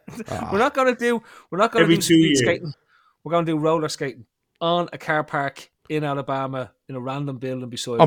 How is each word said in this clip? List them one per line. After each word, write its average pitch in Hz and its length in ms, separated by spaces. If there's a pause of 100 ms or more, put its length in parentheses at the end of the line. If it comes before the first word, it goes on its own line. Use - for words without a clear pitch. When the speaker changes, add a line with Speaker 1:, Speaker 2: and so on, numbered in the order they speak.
(300)
Speaker 1:
Ah. - 220
Speaker 2:
We're 196 80
not 277 140
gonna 262 220
do, 240 260 (300)
we're 175 80
not 220 120
gonna 165 120
Speaker 3:
Every 165 120
Speaker 2:
do 170 60
Speaker 3:
two 170 40 (100)
Speaker 2:
speed 160 100
Speaker 3:
years. 143 140
Speaker 2:
skating. 165 340 (500)
We're 151 80
gonna 170 140
do 160 120
roller 156 320
skating 120 360 (360)
on 170 320
a 151 60
car 151 240
park 143 460 (200)
in 151 140
Alabama 135 680 (160)
in 135 80
a 127 40
random 135 380
building 127 320
beside 120 240
Speaker 1:
On 117 140